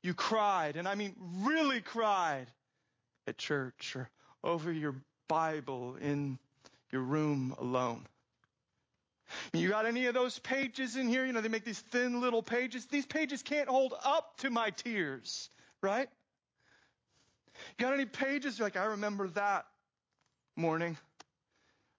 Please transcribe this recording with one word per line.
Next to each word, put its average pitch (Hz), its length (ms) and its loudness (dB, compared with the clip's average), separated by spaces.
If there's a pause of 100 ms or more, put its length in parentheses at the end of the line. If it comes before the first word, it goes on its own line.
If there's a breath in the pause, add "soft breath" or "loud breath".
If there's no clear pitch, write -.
you 180 120 -2
cried, 190 640 2
and 175 120 -2
I 202 80 0
mean 202 180 -2 (300)
really 285 360 4
cried, 180 680 2 (800)
at - 120 -6
church - 580 -4
or 127 140 -6 (320 soft breath)
over 170 300 0
your 151 220 -2 (340)
Bible 143 680 0
in 143 420 -2 (520 loud breath)
your 131 120 0
room 139 560 0
alone? 123 480 0 (1500 loud breath)
You 170 160 4
got 214 180 2
any 240 200 2
of 240 80 2
those 247 240 2
pages 262 580 -2
in 262 120 2
here? 262 180 4
You 262 60 -2
know, 233 80 0
they 220 80 -2
make 220 160 -2
these 226 160 -6
thin 247 400 0
little 240 220 2
pages. 240 440 -2
These 285 200 -2
pages 285 360 -2
can't 294 260 0
hold 262 260 4 (100)
up 302 340 0
to 269 120 -4
my 233 200 2
tears, 156 800 -4 (320 soft breath)
right? 226 260 0 (1700 loud breath)
You 233 60 2
got 262 100 4
any 277 120 2
pages? 269 520 -2
You're 220 80 2
like, 190 100 -4
"I 185 80 2
remember 208 460 -2
that 202 360 0 (880)
morning." 165 400 0 (1040)